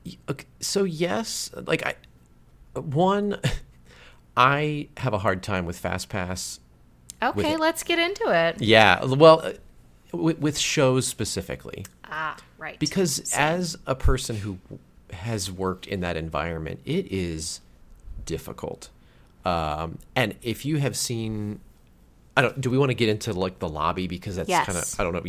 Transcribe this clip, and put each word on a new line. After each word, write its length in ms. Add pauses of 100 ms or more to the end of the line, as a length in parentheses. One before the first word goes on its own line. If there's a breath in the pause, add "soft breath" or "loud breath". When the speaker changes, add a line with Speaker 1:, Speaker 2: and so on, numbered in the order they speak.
Speaker 1:
y-, 120 (100)
ok-, 180 (160)
so 220
yes, 680 (160)
like, 200
I, 100 (840)
one, 640
<laughs> 920
I 500 (100)
have 160
a 60
hard 240
time 220
with 160
FastPass. 760 (640)
Speaker 2:
Okay, 300
Speaker 1:
With 80
Speaker 2:
let's 240
get 160
into 300
it. 320
Speaker 1:
Yeah, 420
well, 400
uh, 100 (600)
with, 260
with 180
shows 500
specifically. 800 (200)
Speaker 2:
Ah, 320 (200)
right. 220
Speaker 1:
Because 500
Speaker 2:
Same. 120
Speaker 1:
as 440
a 100
person 420
who 220 (520)
has 400
worked 360
in 140
that 140
environment, 680
it 260
is 480 (680)
difficult. 640 (540 soft breath)
Um, 540 (180)
and 260
if 240
you 120
have 180
seen, 640 (760)
I 60
don't, 180
do 80
we 80
wanna 160
get 160
into, 240
like, 260
the 100
lobby? 380
Because 300
that's 120
Speaker 2:
Yes. 160
Speaker 1:
kinda, 180 (160)
I 40
don't 100
know. 160